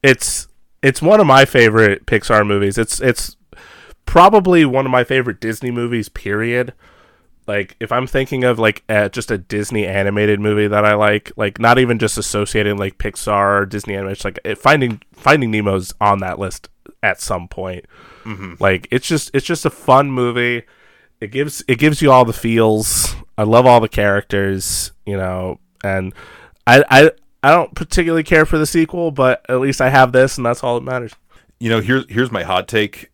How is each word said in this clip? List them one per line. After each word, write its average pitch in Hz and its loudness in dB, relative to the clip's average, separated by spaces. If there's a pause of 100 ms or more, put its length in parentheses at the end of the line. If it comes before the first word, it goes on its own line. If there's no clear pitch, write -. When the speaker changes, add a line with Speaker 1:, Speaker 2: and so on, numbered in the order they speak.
Speaker 1:
It's, - 0 (340)
it's 135 0
one 160 4
of 147 4
my 135 8
favorite 110 4
Pixar 107 0
movies. 101 -2
It's, 113 -4
it's - -4 (680)
probably 180 6
one 135 0
of 131 -4
my 123 2
favorite 123 -2
Disney 113 -6
movies, 120 -6
period. 117 -4 (720)
Like, 104 -6
if 113 -8
I'm 123 -2
thinking 131 -4
of, 123 0
like, 110 0
uh, 104 0
just - -8
a 110 -2
Disney 104 -6
animated 101 0
movie 104 0
that 104 0
I 104 4
like, 104 0
like, 104 -6
not 120 4
even 120 0
just 113 -2
associating, 104 -4
like, 98 -8
Pixar 101 -2
or 98 -4
Disney 101 -10
animation, 98 -8
like, - -12
it, 107 -8
Finding, 131 0 (120)
Finding 135 0
Nemo's 98 -2
on 101 2
that 92 -8
list - -10 (320)
at 98 -4
some 90 -8
point. 92 -12 (400)
Speaker 2:
Mm-hmm. 95 -14
Speaker 1:
Like, 95 -2
it's 120 -2
just, 160 -4
it's 135 -2
just - -6
a 151 0
fun 139 2
movie. 120 -2 (560)
It 107 -12
gives, 143 -6
it 120 0
gives 151 0
you 139 4
all 127 6
the 113 -2
feels. 110 0 (240)
I 107 0
love 117 4
all 120 6
the 110 -4
characters, 98 -2 (160)
you 101 -6
know, 92 -8 (240)
and 95 -4 (540)
I, 131 6
I, 143 6 (320)
I 139 4
don't 165 0
particularly 165 -2
care 156 2
for 160 -2
the 156 0
sequel, 165 -2
but 131 0
at 127 -2
least 135 -4
I 131 2
have 131 4
this, 131 2
and 127 -8
that's 120 -4
all 123 -4
that 127 -8
matters. 127 -10 (440)
Speaker 2:
You 113 -4
know, 113 2
here's, 123 0
here's 120 -2
my 95 -6
hot 92 -2
take. 107 -4